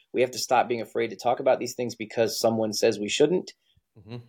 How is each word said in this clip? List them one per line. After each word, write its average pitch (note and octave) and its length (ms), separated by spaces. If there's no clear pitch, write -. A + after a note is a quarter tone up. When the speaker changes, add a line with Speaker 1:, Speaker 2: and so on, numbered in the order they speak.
Speaker 1:
we A#2 80
have B2+ 100
to - 80
stop - 300
being A#2+ 120
afraid A#2 280
to A2+ 80
talk B2 240
about C3 180
these B2 160
things A#2 200
because A2 440
someone A2 340
says A2 260
we G#2 100
shouldn't. D#3 420
Speaker 2:
Mm-hmm. A2+ 180